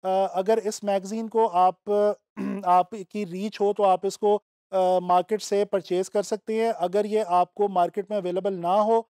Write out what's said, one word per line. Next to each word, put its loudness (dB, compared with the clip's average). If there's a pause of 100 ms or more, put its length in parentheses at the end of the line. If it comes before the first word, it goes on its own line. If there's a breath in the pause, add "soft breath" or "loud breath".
अ, -4 (260)
अगर 2
इस -6
मैगज़ीन -4
को 2
आप, 2 (600)
<clears throat> -6
आपकी 0
रीच -8
हो 2
तो -2
आप 2
इसको, 0 (360)
अ, 2
मार्केट 0
से -2
परचेज -2
कर -2
सकते -4
हैं। 0
अगर 0
ये 0
आपको 2
मार्केट 0
में -2
अवेलेबल -2
ना -2
हो 2